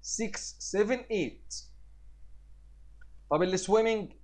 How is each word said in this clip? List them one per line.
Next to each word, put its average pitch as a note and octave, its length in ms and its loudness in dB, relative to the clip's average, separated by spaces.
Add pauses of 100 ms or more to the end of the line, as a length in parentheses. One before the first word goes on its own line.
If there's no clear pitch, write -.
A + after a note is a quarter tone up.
سكس، - 580 -4
سفن، G#3+ 400 2 (120)
ايت. - 440 -2 (1700)
طب D#3 140 6
السويمنج G#3 720 4 (100)